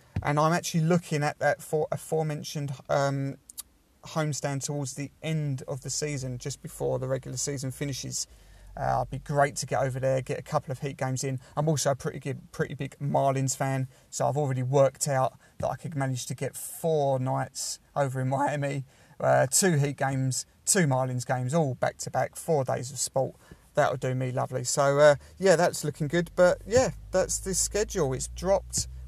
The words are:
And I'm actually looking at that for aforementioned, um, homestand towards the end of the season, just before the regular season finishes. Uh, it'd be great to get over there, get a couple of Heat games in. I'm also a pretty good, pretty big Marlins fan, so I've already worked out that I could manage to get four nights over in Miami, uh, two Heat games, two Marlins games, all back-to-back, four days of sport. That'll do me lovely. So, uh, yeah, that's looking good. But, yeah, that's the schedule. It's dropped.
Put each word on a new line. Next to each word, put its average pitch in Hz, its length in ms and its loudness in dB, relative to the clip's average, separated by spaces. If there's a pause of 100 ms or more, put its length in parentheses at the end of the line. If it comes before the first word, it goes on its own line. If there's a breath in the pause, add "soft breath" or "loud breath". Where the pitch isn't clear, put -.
(240 loud breath)
And 147 160 2
I'm 160 140 6
actually 170 280 0
looking 160 420 2
at 147 160 -2
that 147 220 2
for - 300 -2
aforementioned, 156 840 -4 (160)
um, 139 480 2 (680)
homestand 143 600 -2
towards 143 320 -6
the 143 160 -8 (120)
end 147 440 -2
of 135 140 -6
the - 80 -10
season, 131 480 -4
just 135 240 -10
before 139 380 -4
the 131 80 -4
regular 131 300 -4
season 135 340 -4
finishes. 131 560 -6 (520 soft breath)
Uh, 131 200 0
it'd 127 100 -4
be 135 80 -8
great 135 380 2
to - 100 -6
get 123 160 0
over 131 180 -2
there, 131 220 2
get 131 160 -6
a - 60 -10
couple - 280 -4
of 123 80 -6
Heat 143 180 -6
games 131 260 -2
in. 135 160 -4 (160 loud breath)
I'm 151 120 0
also 156 220 2
a 139 60 2
pretty - 240 -6
good, 135 320 -8
pretty - 240 -4
big 131 240 -8
Marlins 139 580 2
fan, 135 300 -2 (240 soft breath)
so 131 160 0
I've 131 100 0
already 131 240 0
worked 135 460 4
out 131 260 2 (240 soft breath)
that - 100 -2
I - 80 -2
could - 200 -10
manage 131 320 -2
to 135 80 -6
get 135 200 -6
four 143 640 0
nights 131 600 -4 (160)
over 131 260 0
in 131 80 0
Miami, 139 560 0 (340 soft breath)
uh, 131 280 4
two 175 300 4
Heat 143 200 0
games, 131 480 -2 (180 soft breath)
two 185 220 4
Marlins 127 400 0
games, 127 300 -2
all 147 180 2
back-to-back, - 600 -2
four 151 280 0
days 123 280 -4
of 131 80 -10
sport. - 360 -2 (380 loud breath)
That'll 139 240 2
do 131 160 -2
me 127 180 -2
lovely. 127 320 -4
So, 139 360 2
uh, 147 160 10 (240 loud breath)
yeah, 180 160 6
that's 165 280 2
looking 147 240 -4
good. 170 280 0
But, 180 320 6
yeah, 214 240 4 (200)
that's - 280 0
the 190 160 -4
schedule. 196 580 0
It's 131 140 -4
dropped. - 600 0 (200 loud breath)